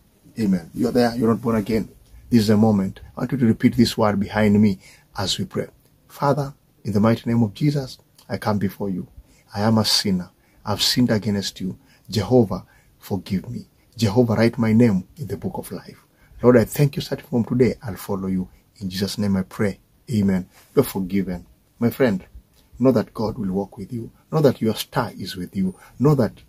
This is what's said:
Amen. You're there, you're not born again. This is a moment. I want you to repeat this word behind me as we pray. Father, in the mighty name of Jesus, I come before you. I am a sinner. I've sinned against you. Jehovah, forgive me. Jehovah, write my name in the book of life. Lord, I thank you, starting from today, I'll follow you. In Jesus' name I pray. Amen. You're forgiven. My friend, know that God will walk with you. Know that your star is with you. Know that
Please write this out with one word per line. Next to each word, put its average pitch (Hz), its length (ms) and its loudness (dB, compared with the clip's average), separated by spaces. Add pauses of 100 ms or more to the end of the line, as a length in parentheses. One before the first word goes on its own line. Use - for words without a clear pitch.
(400)
Amen. 95 340 0
You're 120 180 -2
there, 120 240 2
you're 110 140 0
not 226 140 0
born 113 140 0
again. 107 320 -2 (420)
This 117 100 6
is 104 80 0
a 107 80 6
moment. 101 440 2 (140)
I - 60 -8
want - 120 -6
you 139 40 -4
to 127 80 2
repeat 117 320 2
this 117 220 2
word 104 200 2
behind 104 400 2
me 104 200 4 (360)
as 95 220 -4
we 95 80 -6
pray. - 220 -6 (400)
Father, 139 480 -2 (280)
in 110 80 -6
the 104 80 2
mighty 113 300 2
name 117 140 2
of 104 100 -2
Jesus, 143 460 -2 (280)
I 127 100 -8
come - 200 -2
before 101 320 -4
you. 90 180 -8 (460)
I 101 80 -4
am 110 160 4
a 107 80 2
sinner. 92 460 -2 (340)
I've 101 160 -4
sinned 123 300 0
against 101 500 -2
you. 92 160 -8 (320)
Jehovah, 101 560 2 (340)
forgive 95 500 -6
me. - 160 -12 (320)
Jehovah, 110 380 2
write 117 220 2
my 113 140 0
name 110 340 4 (120)
in 117 100 -12
the - 80 -8
book - 220 -10
of - 160 -14
life. - 320 -18 (360)
Lord, 123 140 6
I 113 80 6
thank 143 320 0
you, 151 60 -6
starting - 260 -10
from 120 160 -2
today, 123 400 0
I'll 92 140 -10
follow 95 300 -6
you. 92 200 -4 (300)
In 98 120 -8
Jesus' 95 280 -6
name 101 180 0
I 95 60 0
pray. 95 380 -4 (300)
Amen. 98 380 0 (260)
You're 131 120 4
forgiven. 92 600 -4 (340)
My 117 100 2
friend, 113 360 0 (540)
know 127 140 4
that 104 200 -2
God 107 240 -6
will 98 140 -6
walk 98 260 -6
with 98 140 -14
you. 120 180 -10 (220)
Know 156 80 0
that 139 220 4
your 110 140 0
star 113 440 -6
is 92 160 -10
with 90 180 -10
you. 92 220 -2 (240)
Know 143 160 4
that 117 160 0 (180)